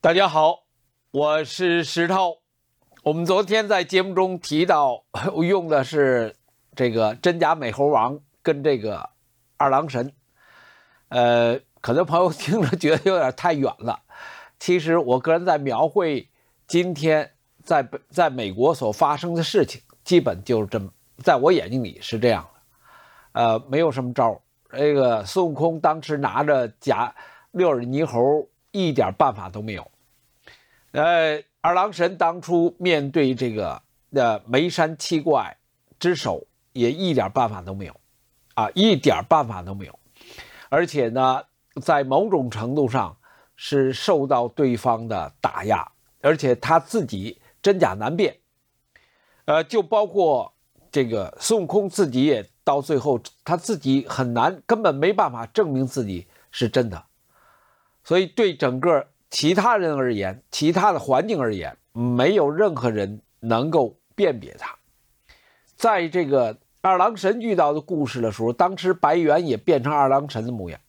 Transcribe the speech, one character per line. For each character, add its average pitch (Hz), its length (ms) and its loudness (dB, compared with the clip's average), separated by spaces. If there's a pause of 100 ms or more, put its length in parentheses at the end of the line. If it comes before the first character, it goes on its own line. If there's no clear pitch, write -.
大 170 100 4
家 190 140 4
好， 156 380 0 (460)
我 151 340 0
是 170 360 0
石 170 280 -2
头。 185 300 0 (640)
我 151 100 0
们 170 120 -2
昨 185 160 2
天 208 280 0
在 185 160 2
节 185 160 2
目 190 120 -4
中 185 240 0
提 160 280 0
到， 147 400 2 (140)
<laughs> 170 140 -4
我 160 120 0
用 180 240 0
的 147 120 4
是 127 540 0 (400)
这 123 160 0
个 110 240 0
真 175 240 0
假 165 160 2
美 131 160 -6
猴 139 160 0
王 135 320 2 (220)
跟 143 200 -2
这 139 160 2
个 101 340 -8 (440)
二 143 140 2
郎 139 180 0
神。 135 240 -6 (960)
呃， 120 500 2 (220)
可 - 140 -2
能 170 120 2
朋 170 140 0
友 180 100 4
听 170 320 -2
着 131 140 0
觉 156 220 0
得 143 120 -4
有 185 80 0
点 131 200 0
太 175 160 0
远 135 240 -2
了。 113 240 -6 (580)
其 180 180 0
实 165 200 0
我 127 200 2
个 143 140 0
人 175 140 2
在 170 120 2
描 139 300 -2
绘 156 420 -2 (380)
今 175 260 0
天 151 380 0 (320)
在 151 180 2
北-， 127 160 -8 (140)
在 160 180 2
美 117 220 -6
国 127 240 2
所 120 160 -4
发 147 240 2
生 170 180 -6
的 165 80 -2
事 160 240 2
情， - 160 -16 (220)
基 175 160 6
本 98 240 -2
就 117 160 0
是 104 80 -2
这 107 140 -4
么， 98 100 -12 (320)
在 156 140 4
我 139 120 4
眼 107 220 0
睛 127 100 -4
里 101 200 -10
是 - 180 -8
这 120 80 2
样 101 260 0
的。 - 880 -12
呃， 113 180 2 (100)
没 135 100 0
有 165 100 2
什 131 140 -6
么 123 100 -8
招 117 200 2
儿。 - 80 -14 (360)
这 147 160 2
个 123 300 2
孙 180 220 -2
悟 156 80 -4
空 160 260 -2
当 156 240 0
时 151 140 -4
拿 131 260 -2
着 135 240 2 (140)
假 120 340 -2 (360)
六 180 180 2
耳 123 140 0
猕 131 200 -2
猴， 139 460 0 (220)
一 185 200 0
点 123 260 2
办 135 160 2
法 98 140 -12
都 104 140 -12
没 110 100 -8
有。 87 180 -12 (1040)
呃， 156 500 0 (180)
二 170 120 2
郎 190 180 0
神 175 280 -2
当 170 200 0
初 170 380 0
面 156 320 0
对 139 240 2
这 123 180 -4
个， 92 300 -6 (300)
呃， 117 340 0
眉 139 240 0
山 160 260 -2
七 - 240 -2
怪 143 380 -2 (400)
之 175 160 0
首， 104 320 -4 (260)
也 120 200 0
一 170 240 -2
点 101 160 0
办 120 180 0
法 95 140 -10
都 95 100 -10
没 98 140 -10
有， - 120 -20 (540)
啊， 107 220 -2
一 202 200 4
点 123 320 0
办 151 200 2
法 92 160 -10
都 95 100 -12
没 98 140 -12
有。 - 120 -20 (720)
而 156 160 2
且 135 240 -2
呢， 131 320 0 (400)
在 143 220 2
某 147 260 2
种 135 220 0
程 113 240 -6
度 147 120 2
上 110 300 -4 (380)
是 135 360 0
受 139 360 0
到 123 200 0
对 127 300 0
方 117 300 -2
的 87 340 -6
打 - 240 -6
压， 104 280 -2 (280)
而 151 160 4
且 131 180 2
他 160 240 2
自 208 240 -4
己 101 380 -10 (220)
真 196 160 4
假 104 160 0
难 110 200 -4
辨。 180 220 -2 (1080)
呃， 156 180 2
就 214 180 -2
包 208 240 2
括 165 480 0 (380)
这 135 160 2
个 107 340 -4
孙 226 180 0
悟 175 60 -4
空 196 240 0
自 180 180 0
己 127 180 0
也 123 220 0 (160)
到 143 160 2
最 139 200 -2
后， 123 200 0 (240)
他 170 140 -2
自 170 220 -4
己 135 280 0
很 123 280 -4
难， 147 320 0
根 220 160 0
本 165 100 4
没 151 180 0
办 185 200 0
法 117 160 -12
证 165 260 0
明 131 140 0
自 123 180 -4
己 92 220 -8 (240)
是 120 180 -2
真 120 180 0
的。 87 180 -12 (960)
所 175 160 2
以 190 80 0
对 190 280 0
整 131 240 -2
个 151 280 2 (220)
其 165 260 0
他 220 220 2
人 165 180 -2
而 127 180 0
言， 98 380 -6
其 151 200 0
他 190 200 2
的 160 80 -2
环 135 280 0
境 208 120 -2
而 113 160 -2
言， 76 200 -10 (160)
没 123 440 0
有 147 160 2
任 175 240 0
何 127 160 -2
人 104 320 -4 (160)
能 117 320 -2
够 143 280 0 (140)
辨 135 260 0
别 - 200 -18
他。 - 180 -14 (1000)
在 196 320 0
这 165 200 -2
个 123 320 0 (220)
二 185 180 2
郎 208 180 2
神 208 240 -2
遇 220 140 0
到 147 180 2
的 151 80 -4
故 147 240 -4
事 123 160 -6
的 110 100 -2
时 113 120 -6
候， 117 100 0
当 175 240 0
时 185 160 -2
白 151 220 2
猿 165 320 2
也 120 100 0
变 143 240 2
成 139 100 -4
二 143 160 2
郎 139 220 0
神 113 160 -8
的 120 60 -8
模 98 180 -8
样。 76 200 -14